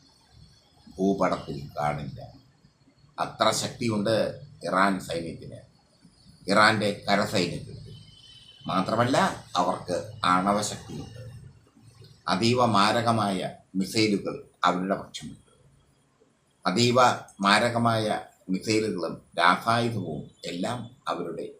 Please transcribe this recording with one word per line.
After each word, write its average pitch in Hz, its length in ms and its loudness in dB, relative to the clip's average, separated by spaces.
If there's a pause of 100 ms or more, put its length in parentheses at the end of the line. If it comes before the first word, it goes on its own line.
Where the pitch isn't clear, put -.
(1000)
ഭൂപടത്തിൽ 90 720 -2 (100)
കാണില്ല. 73 420 -4 (960)
അത്ര 107 320 2
ശക്തിയുണ്ട് 110 640 0 (500)
ഇറാൻ 92 360 2
സൈന്യത്തിന്, 82 580 -8 (920)
ഇറാന്റെ 104 600 4
കരസൈന്യത്തിന്. 101 680 -2 (880)
മാത്രമല്ല, 110 500 2 (400)
അവർക്ക് 90 400 0 (280)
ആണവ 95 380 2
ശക്തിയുണ്ട്. - 600 -10 (1040)
അതീവ 117 360 4
മാരകമായ 107 920 2 (180)
മിസൈലുകൾ 95 600 0 (300)
അവരുടെ 90 300 2
പക്ഷമുണ്ട്. - 580 -14 (1120)
അതീവ 117 320 4 (420)
മാരകമായ 113 640 2 (440)
മിസൈലുകളും 95 720 0 (160)
രാസായുധവും 95 920 0 (140)
എല്ലാം 92 340 -6 (300)
അവരുടെ 85 380 -6 (140)